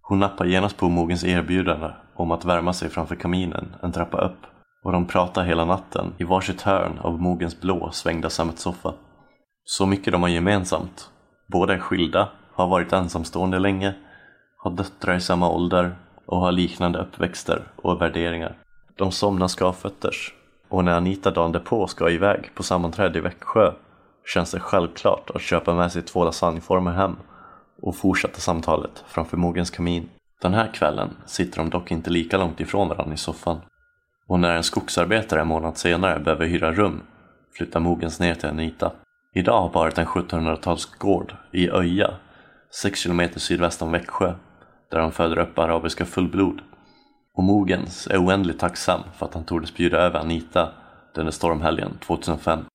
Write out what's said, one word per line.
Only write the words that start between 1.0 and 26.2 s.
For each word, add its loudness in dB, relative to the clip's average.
erbjudande 0
om -2
att -2
värma 2
sig -4
framför -6
kaminen -4
en -2
trappa -2
upp, -2
och 0
de 2
pratar 2
hela 2
natten -2
i -4
varsitt 0
hörn 0
av -2
Mogens -2
blå -2
svängda -2
sammetssoffa. -4
Så 0
mycket 0
de 4
har 4
gemensamt. 0
Båda 4
är -2
skilda, 0
har 2
varit 2
ensamstående 0
länge, 0
har -4
döttrar -4
i 0
samma 2
ålder 0
och 0
har 2
liknande 0
uppväxter -4
och 0
värderingar. -2
De 0
somnar 2
skavfötters, -4
och 2
när 4
Anita 2
dagen 2
därpå 0
ska 0
iväg 2
på -10
sammanträde 0
i -2
Växjö 2
känns 0
det -4
självklart 0
att -6
köpa 2
med 2
sig -4
två 0